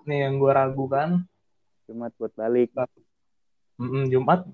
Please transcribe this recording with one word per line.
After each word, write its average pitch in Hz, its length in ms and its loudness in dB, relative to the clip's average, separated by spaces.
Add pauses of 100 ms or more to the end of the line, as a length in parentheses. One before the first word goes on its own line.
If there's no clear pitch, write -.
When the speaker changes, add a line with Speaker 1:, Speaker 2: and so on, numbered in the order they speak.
Speaker 1:
nih 143 200 0
yang 139 120 -2
gua 139 240 4
ragu 135 240 -2
kan. 160 400 0 (640)
Speaker 2:
Jumat 117 280 -12
buat 110 200 -8
balik. 120 320 2 (1120)
Speaker 1:
Mm-mm, 131 280 -2
Jumat 135 440 2